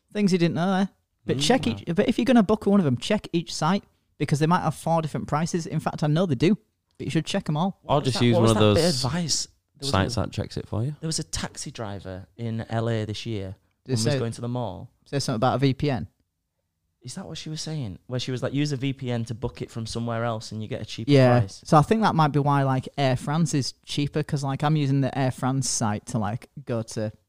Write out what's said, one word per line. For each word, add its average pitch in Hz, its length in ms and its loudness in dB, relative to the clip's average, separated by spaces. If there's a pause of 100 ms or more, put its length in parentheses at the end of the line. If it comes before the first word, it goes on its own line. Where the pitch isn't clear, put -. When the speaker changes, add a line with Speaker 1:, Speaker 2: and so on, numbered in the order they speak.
(120)
Speaker 1:
Things 208 200 2
you 185 60 4
didn't 165 160 2
know 175 180 0
there. 190 160 0 (380)
But 117 100 0
Speaker 2:
Mm, 139 60 -2
Speaker 1:
check 240 240 4
Speaker 2:
no. 233 60 0
Speaker 1:
each. - 120 -10 (100)
But 190 140 2
if 240 100 0
you're 240 60 2
gonna 240 180 6
book 214 240 2
one 202 140 6
of 175 40 4
them, 127 120 2
check - 360 -2
each 170 220 -4
site 180 300 0 (340)
because 151 200 0
they 156 80 2
might 175 160 2
have 156 120 0
four 165 280 -2
different 143 260 -6
prices. 160 380 -2
In 160 120 -4
fact, - 240 -4
I 151 60 2
know 165 180 2
they 147 80 0
do. 170 240 4 (380)
But - 100 -10
you - 40 -6
should 156 160 0
check - 220 -4
'em 156 80 0
all. 180 280 -2
Speaker 2:
Or 135 120 2
Speaker 3:
What 147 80 0
was - 80 -
Speaker 2:
just 117 60 0
Speaker 3:
that, 123 60 4
Speaker 2:
use 120 100 6
Speaker 3:
what 117 60 4
Speaker 2:
one - 20 4
Speaker 3:
was 113 100 6
Speaker 2:
of 110 40 4
Speaker 3:
that 107 60 4
bit 107 80 8
of 104 120 6
Speaker 2:
those 165 220 2
Speaker 3:
advice? 151 440 -2 (320)
There 139 60 -8
was 139 40 -6
Speaker 2:
sites 98 260 2
Speaker 3:
a, 101 60 0
Speaker 2:
that - 100 -6
checks - 240 -6
it - 120 -8
for 104 140 -4
you. 147 180 -6
Speaker 3:
there 160 60 -8
was 160 140 -4
a - 20 -6
taxi - 480 -10
driver 98 560 -10 (100)
in 113 320 -6
L 113 220 -2
A 110 140 -2
this 107 200 -8
year 98 300 -8 (300)
Speaker 1:
Did 131 80 -6
it - 20 0
Speaker 3:
when 113 40 2
we 110 80 -2
was 147 80 -2
Speaker 1:
say, 131 40 -2
Speaker 3:
going 117 140 -4
to - 80 -12
the 117 80 -8
mall. 113 420 -8 (140)
Speaker 1:
say 143 160 -6
something 131 160 -4
about 110 180 2
a 123 40 0
V 135 140 4
P 147 160 -2
N? 117 200 -4 (920)
Speaker 3:
Is - 140 -14
that 190 120 -12
what 160 120 -12
she - 100 -12
was 156 120 -8
saying? 135 480 -8
Where 127 100 -4
she 127 140 -4
was 123 100 -4
like, 120 100 -4
"Use 147 200 -2
a 135 40 -4
V 135 160 -2
P 123 200 -6
N 117 140 -2
to 120 100 -8
book - 260 -8
it - 80 -10
from 113 160 -8
somewhere 117 380 -4
else 113 260 -6
and 110 100 -8
you 107 60 -8
get - 160 -8
a - 20 -10
cheaper 127 280 -2
Speaker 1:
Yeah. 127 260 8
Speaker 3:
price." 101 260 -2
Speaker 1:
So 165 120 6
I 151 60 10
think 220 200 2
that 160 140 4
might 147 160 4
be 147 80 0
why, 139 240 2
like, 131 240 -2 (100)
Air 131 180 2
France 160 380 -2
is 135 200 -2 (120)
cheaper 143 380 -2
'cause, 139 180 -4
like, 135 220 -4
I'm 151 100 2
using 139 260 2
the 131 160 0
Air 131 140 0
France 131 400 -2
site 104 360 -2
to, - 120 -4
like, 107 320 -6 (160)
go 117 160 -4
to 107 300 -6 (160)